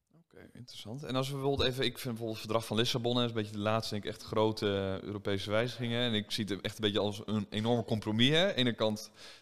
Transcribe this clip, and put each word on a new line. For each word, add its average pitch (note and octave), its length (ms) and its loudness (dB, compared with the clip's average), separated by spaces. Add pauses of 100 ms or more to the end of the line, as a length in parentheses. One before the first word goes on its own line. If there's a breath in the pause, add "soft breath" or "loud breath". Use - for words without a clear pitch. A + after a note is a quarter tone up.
(260)
Oké, - 280 -20
interessant. B2 500 -12
En B2+ 120 -6
als C3 120 0
we C#3 60 -6
bijvoorbeeld C3+ 360 2
even, B2+ 140 0
ik A#2 160 0
vind - 40 -8
bijvoorbeeld A2+ 340 -4
het - 80 -10
verdrag A2 200 2
van G#2+ 120 0
Lissabon, A#2+ 380 2
hè, B2 80 4
is A#2+ 60 2
een A2+ 60 -6
beetje G#2+ 160 -2
de G#2+ 80 -6
laatste, A2 340 0
denk G#2 120 -4
ik, - 60 -4
echt - 120 -12
grote, G#2+ 440 2
eh, G2 400 0
Europese G2+ 440 -2
wijzigingen. A#2+ 500 0
En A#2+ 120 0
ik G#2+ 180 -2
zie A2 140 -2
het F#2+ 160 -4
echt - 140 -4
een - 60 -6
beetje G#2 180 2
als G2+ 260 0
een G#2 240 0
enorm A2+ 360 0
compromis, A2 440 4
hè. D#3 120 6
Aan F#3+ 60 4
de G3+ 80 -2
ene B2 180 2
kant A2 380 -2 (300 loud breath)